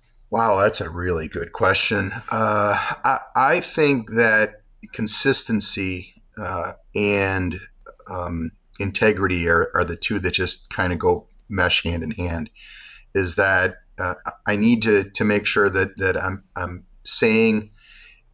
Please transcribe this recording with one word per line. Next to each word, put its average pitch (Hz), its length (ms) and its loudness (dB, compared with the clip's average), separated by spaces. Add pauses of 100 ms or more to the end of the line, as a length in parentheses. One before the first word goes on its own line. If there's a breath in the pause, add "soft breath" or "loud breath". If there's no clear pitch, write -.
(300 loud breath)
Wow, 110 300 2
that's 104 200 2
a - 80 -6
really 87 380 -4
good 85 240 -8
question. 98 600 0 (180)
Uh, 104 480 0 (260 loud breath)
I, 131 140 0 (160)
I 143 260 2
think 139 500 0
that 110 400 4 (420)
consistency, 104 1200 0 (260)
uh, 92 340 -6 (200)
and, 98 640 0 (480)
um, 85 440 -8 (260)
integrity 98 720 0
are, 85 260 2
are 90 100 2
the 82 120 -6
two 104 240 -4
that 90 100 -2
just - 420 -4
kinda 90 220 -2
go 90 320 0 (220)
mesh 90 340 0
hand 85 220 -4
in 78 80 -6
hand. 85 380 -6 (600 loud breath)
Is 92 220 0
that, 95 380 2 (260)
uh, 90 160 -4 (320)
I 104 80 0
need 113 280 4
to, 101 280 4
to - 140 -2
make 104 220 2
sure 101 220 2
that, 95 300 -2
that 92 180 0
I'm, 92 280 -6 (100)
I'm 90 300 -8 (200)
saying 110 680 2 (600 loud breath)